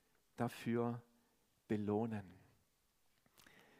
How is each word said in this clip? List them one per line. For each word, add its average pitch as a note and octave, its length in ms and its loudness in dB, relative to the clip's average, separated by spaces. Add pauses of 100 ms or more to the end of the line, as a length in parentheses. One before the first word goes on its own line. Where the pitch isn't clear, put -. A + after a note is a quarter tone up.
(360)
dafür A#2 640 0 (680)
belohnen.“ G#2+ 580 2 (1500)